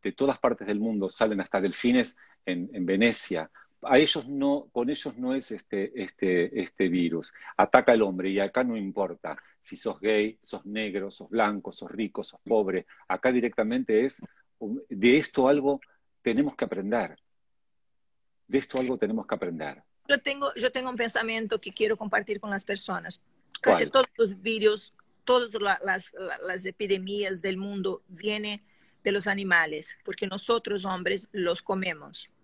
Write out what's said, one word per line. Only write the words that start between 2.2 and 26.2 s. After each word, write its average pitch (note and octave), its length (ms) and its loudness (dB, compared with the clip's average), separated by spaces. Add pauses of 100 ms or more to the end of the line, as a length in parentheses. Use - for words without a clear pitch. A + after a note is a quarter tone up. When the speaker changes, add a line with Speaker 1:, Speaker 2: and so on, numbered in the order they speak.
Speaker 1:
en, F2+ 280 -4
en F#2 120 -4
Venecia. G2 640 2 (340)
A C3+ 140 6
ellos D3 300 4
no, C#3+ 440 0
con A#2+ 180 0
ellos C#3 280 -6
no B2+ 160 -4
es C3+ 180 -6
este, G2+ 520 -6
este, F2+ 580 0
este F#2 260 -2
virus. E2+ 460 0 (240)
Ataca A#2+ 360 6
al A2+ 100 6
hombre F#2 260 0
y G2 100 0
acá G2 240 0
no A#2 140 -2
importa F2+ 600 -6 (220)
si - 160 -16
sos - 240 -6
gay, G#2+ 400 2
sos - 260 -14
negro, G2+ 460 -4
sos - 180 -18
blanco, G#2 420 0
sos - 200 -14
rico, G#2 320 -6
sos - 200 -18
pobre. F#2+ 420 2 (220)
Acá F#2 240 2
directamente A#2 760 2
es, - 160 -6 (380)
um, A2 280 -6
de A#2 300 4
esto C#3 300 2
algo C#3 340 2 (400)
tenemos C3+ 340 2
que - 100 -2
aprender. G2+ 520 -4 (1300)
De C3+ 120 4
esto C3 200 -4
algo B2+ 180 0
tenemos G#2+ 280 -2
que - 80 -4
aprender. E2+ 480 -6 (260)
Speaker 2:
Yo C#4+ 120 2
tengo, C#4 360 -4
yo B3 160 -2
tengo B3+ 200 -6
un B3 40 -8
pensamiento A3+ 640 -2
que F#3 120 -12
quiero G#3+ 260 0
compartir G#3+ 420 -2
con G#3 120 -8
las G3 140 -6
personas. F#3+ 540 -6 (420)
Casi - 220 6
Speaker 1:
¿Cuál? - 80 -4
Speaker 2:
todos C4 140 6 (120)
los G3 240 0
virus, G#3+ 520 0 (300)
todas B3 320 2
la, G3+ 280 2
las, F#3+ 300 -4
la, F3+ 320 -8